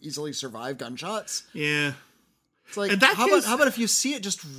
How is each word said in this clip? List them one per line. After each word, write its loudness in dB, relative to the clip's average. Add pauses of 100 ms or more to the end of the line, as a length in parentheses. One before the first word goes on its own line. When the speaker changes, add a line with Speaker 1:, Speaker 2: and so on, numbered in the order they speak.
Speaker 1:
easily -8
survive -8
gunshots." -8
Speaker 2:
Yeah. 0 (760)
Speaker 1:
It's -12
like, 0
Speaker 2:
In 2
that 8
Speaker 1:
how 2
about, 6
Speaker 2:
case 4
Speaker 1:
how 2
about 6
if -4
you 0
see 0
it, -8
just -6 (140)